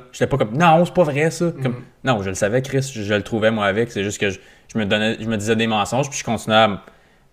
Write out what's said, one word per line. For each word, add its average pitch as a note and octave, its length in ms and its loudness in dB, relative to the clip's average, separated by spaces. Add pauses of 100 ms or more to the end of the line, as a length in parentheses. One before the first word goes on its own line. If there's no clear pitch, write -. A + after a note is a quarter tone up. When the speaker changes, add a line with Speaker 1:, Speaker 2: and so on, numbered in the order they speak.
(140)
Speaker 1:
J'étais B2+ 140 -2
pas C#3 100 -2
comme, « A#2 200 -2
Non, E3+ 280 6
c'est - 80 -8
pas F3+ 100 4
vrai, D3 260 0
ça. » E3 220 -2 (100)
Comme, B2 120 -2
Speaker 2:
Mhm. « G#2 100 -12 (220)
Speaker 1:
Non, A#2+ 180 0
je G2 60 -2
le F#2+ 60 -6
savais, G#2 260 0
Chris, C3+ 320 -2
je, A2 100 -8
je G#2 100 -2
le G2+ 80 2
trouvais, A2 300 0
moi, G#2+ 140 0
avec. » G#2+ 260 0
C'est G2+ 140 -4
juste G2+ 120 -4
que G#2 120 0
je, F#2 100 -8 (340)
je A2+ 60 -2
me G#2+ 60 0
donnais, G#2+ 340 0
je A2 80 -8
me A2+ 80 -2
disais A2 220 0
des A2+ 100 2
mensonges, A2+ 420 0
puis - 80 -10
je - 60 -8
continuais A2+ 320 -2
à A2 100 8
m-, G2+ 140 0 (540)